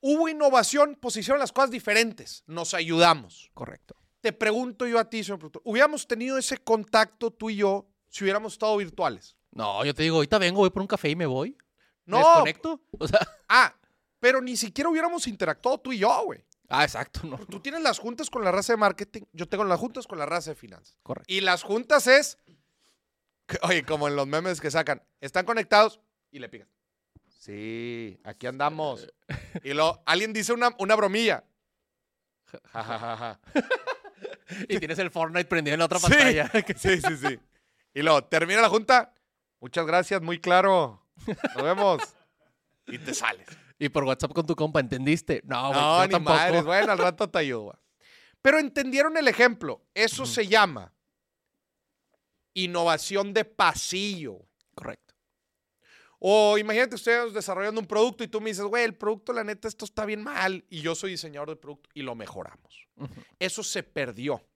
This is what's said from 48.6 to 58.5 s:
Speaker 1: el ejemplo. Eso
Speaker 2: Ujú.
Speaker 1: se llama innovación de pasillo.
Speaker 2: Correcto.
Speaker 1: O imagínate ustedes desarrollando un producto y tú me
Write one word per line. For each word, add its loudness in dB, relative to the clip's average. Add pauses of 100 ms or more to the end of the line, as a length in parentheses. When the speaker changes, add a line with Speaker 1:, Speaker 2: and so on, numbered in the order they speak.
Speaker 1:
el 4
ejemplo. 2 (120)
Eso 0
Speaker 2:
Ujú. -6
Speaker 1:
se -2
llama 2 (1600)
innovación -2
de 0
pasillo. -4 (360)
Speaker 2:
Correcto. -16 (1040)
Speaker 1:
O 6
imagínate 0
ustedes -2
desarrollando -6
un -10
producto 0
y -12
tú -6
me -6